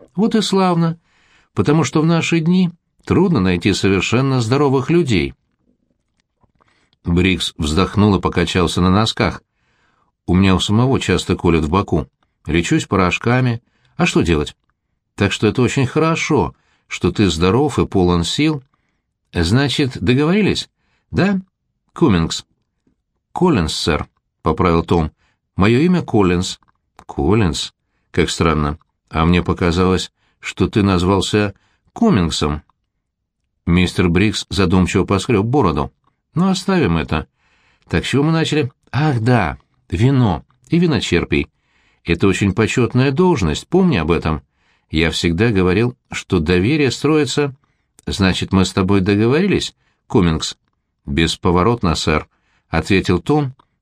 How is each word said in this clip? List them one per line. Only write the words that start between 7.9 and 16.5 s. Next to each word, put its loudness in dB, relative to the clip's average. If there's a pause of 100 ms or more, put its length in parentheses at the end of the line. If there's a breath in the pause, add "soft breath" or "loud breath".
и -2
покачался -2
на 2
носках. -2 (840)
"У 2
меня 4
у 0
самого 0
часто -2
колет 0
в -4
боку. -2 (380)
Лечусь 0
порошками. 0 (340)
А 0
что 0
делать? -2 (600)
Так 0
что -2
это 0
очень 0
хорошо, 0 (320)